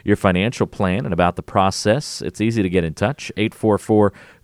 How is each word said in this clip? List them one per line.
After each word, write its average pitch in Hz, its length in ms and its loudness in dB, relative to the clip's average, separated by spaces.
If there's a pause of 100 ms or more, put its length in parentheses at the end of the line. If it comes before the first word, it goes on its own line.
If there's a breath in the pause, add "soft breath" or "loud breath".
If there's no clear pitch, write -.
your 101 100 2
financial 98 520 0
plan 98 360 -2
and 98 100 -6
about 87 220 2
the 87 80 -10
process. 104 800 -2
It's - 180 -8
easy 113 240 0
to 92 60 0
get 87 160 0
in 80 80 -4
touch. - 420 -6
Eight 107 180 -2
four 104 240 2
four 104 360 2 (300 loud breath)